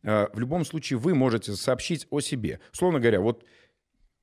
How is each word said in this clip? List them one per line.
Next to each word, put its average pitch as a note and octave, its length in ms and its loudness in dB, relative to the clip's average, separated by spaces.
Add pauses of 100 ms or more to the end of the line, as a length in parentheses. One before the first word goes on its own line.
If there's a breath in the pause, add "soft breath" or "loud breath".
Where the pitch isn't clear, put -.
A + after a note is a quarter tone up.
э, G#2+ 280 2
в G#2+ 60 -8
любом D3 260 -2
случае D3 360 -4
вы E3+ 140 2
можете B2+ 420 2
сообщить C3+ 540 -4
о C#3+ 100 -2
себе. A2+ 400 -6 (120)
Условно E3+ 280 0
говоря, A2 200 6
вот A2+ 240 0 (800 soft breath)